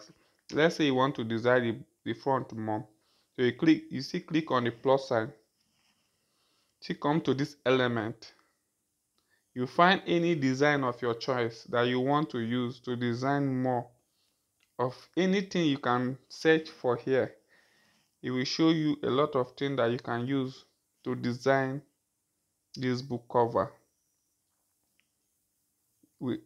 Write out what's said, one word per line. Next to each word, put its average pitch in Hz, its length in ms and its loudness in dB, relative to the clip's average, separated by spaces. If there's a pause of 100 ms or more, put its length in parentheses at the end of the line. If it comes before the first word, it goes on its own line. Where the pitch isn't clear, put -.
(520)
Let's 151 240 2
say 160 80 0
you 139 100 2
want 131 220 2
to 123 80 -6
design 117 380 2
the, 117 500 -6
the 117 60 -6
front 131 380 -2
more. 110 300 -6 (500)
So 131 60 0
you 123 100 4
click, 156 380 2
you 127 120 -8
see, 175 180 -6
click 160 300 -4
on 127 140 2
the 117 80 0
plus 135 360 0
sign. 113 240 -2 (1500)
See, - 140 -8
come 151 280 0
to 147 120 2
this 143 300 -4
element. 120 720 0 (1200)
You 123 80 -2
find 175 400 4
any 170 300 2
design 135 480 2
of 123 180 -2
your 120 120 0
choice 120 500 -4
that 120 240 0
you 127 100 0
want 147 320 0
to 123 80 -6
use 120 440 -4
to 127 120 -6
design 131 640 -2
more 123 280 -2 (920)
of 127 160 -2 (220)
anything 185 480 0
you 139 140 2
can 127 380 0 (120)
search 160 420 2
for 123 240 -2
here. 120 400 0 (880)
It 127 80 -6
will 127 140 -2
show 160 240 0
you 156 340 0
a 120 80 -2
lot 143 240 0
of 127 220 -2
things 139 220 -4
that 117 120 2
you 123 80 -2
can 120 300 -6
use 131 360 -4 (380)
to 127 140 -6
design 131 640 -2 (920)
this 127 260 -2
book 123 260 -8
cover. 117 440 2 (2500)
We, 120 260 -4